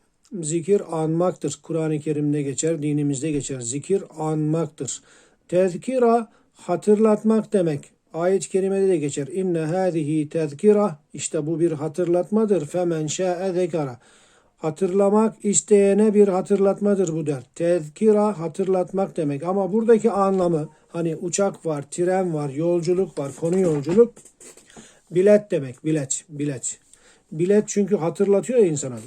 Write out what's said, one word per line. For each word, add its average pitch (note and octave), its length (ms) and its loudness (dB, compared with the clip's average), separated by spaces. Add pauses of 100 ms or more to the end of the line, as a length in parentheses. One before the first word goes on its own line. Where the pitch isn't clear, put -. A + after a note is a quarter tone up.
(400)
Zikir E3 600 -2
anmaktır. D#3+ 600 -2
Kur'an-ı D#3+ 380 -4
Kerim'de D3 420 -2
geçer, D3+ 400 -4
dinimizde D3 480 -2
geçer. C#3 300 -6
Zikir D3 440 -4 (140)
anmaktır. D#3 840 -4 (460)
Tezkira A3+ 840 0 (220)
hatırlatmak G#3+ 1000 2
demek. E3 380 0 (220)
Ayet-i F3+ 360 0
kerimede F#3+ 400 0
de F3+ 80 2
geçer. C#3+ 300 -4
İnne F#3 320 -2
hâzihi D#3+ 680 -2
tezkira. E3 680 0 (140)
İşte D3+ 340 -6
bu D#3 140 -2
bir E3+ 120 2
hatırlatmadır. F3 920 0
Femen E3+ 400 -2
şâ'e F3+ 460 -4
zekara. D#3+ 460 -2 (680)
Hatırlamak G3 760 2
isteyene G3+ 720 4
bir G3+ 140 6
hatırlatmadır F#3+ 840 2
bu D#3 140 -4
der. C#3 160 -4 (120)
Tezkira F3+ 840 2
hatırlatmak F#3 760 -2
demek. C#3+ 260 -2
Ama F#3 300 -2
buradaki A3 380 4
anlamı F3+ 580 2 (200)
hani E3 280 -4
uçak F3+ 500 -4
var, D3 240 -4
tren F3+ 440 -2
var, D3+ 140 -4
yolculuk F3 720 -2
var, C#3 220 -6
konu E3+ 180 0
yolculuk. F3 560 2 (960)
Bilet G#3 400 4
demek, C#3 340 -6
bilet, D3+ 440 -4
bilet. C#3+ 500 -8 (540)
Bilet G3 340 2
çünkü G3+ 300 0
hatırlatıyor G3 600 0
ya G#3 80 6
insana. C#3 400 -4